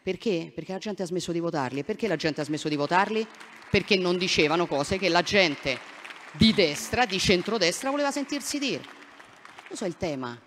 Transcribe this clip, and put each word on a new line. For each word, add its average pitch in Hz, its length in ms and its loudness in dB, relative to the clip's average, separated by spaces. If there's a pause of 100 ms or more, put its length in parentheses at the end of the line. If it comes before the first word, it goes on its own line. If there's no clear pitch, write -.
Perché? 180 540 -2
Perché 165 180 -10
la 190 60 -6
gente 208 240 -6
ha 170 40 -4
smesso 170 260 -4
di 170 80 -2
votarli. 143 400 -2
E 139 40 -4
perché 214 220 -4
la 170 100 0
gente 151 240 -2
ha 147 40 -2
smesso 147 240 -4
di 151 80 0
votarli? 202 500 2 (440)
Perché 202 280 4
non 180 180 2
dicevano 170 500 2
cose 147 300 0
che 190 120 0
la 170 120 6
gente 156 580 2 (540)
di 220 220 6
destra, 196 500 2
di 190 140 -2
centrodestra, 180 720 2
voleva 285 200 0
sentirsi 285 480 -6
dire. 208 240 -4 (840)
Questo 302 180 -10
è 190 40 -2
il 170 80 -6
tema. 131 500 -6